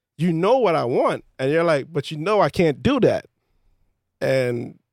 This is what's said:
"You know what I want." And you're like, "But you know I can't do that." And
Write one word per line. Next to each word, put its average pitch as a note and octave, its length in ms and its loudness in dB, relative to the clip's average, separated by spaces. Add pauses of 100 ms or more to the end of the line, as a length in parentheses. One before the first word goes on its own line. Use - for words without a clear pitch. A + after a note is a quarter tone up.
(180)
"You E3+ 160 0
know G3 240 2
what G3 180 2
I C#3 80 0
want." D#3+ 400 -2 (160)
And C3+ 120 -2
you're E3 120 2
like, D#3 300 -2
"But D3 180 -6
you D#3+ 60 -10
know G3 240 0
I D3+ 80 4
can't D3+ 340 0
do C4+ 160 2
that." B2 280 2 (920)
And B2+ 580 -4 (160)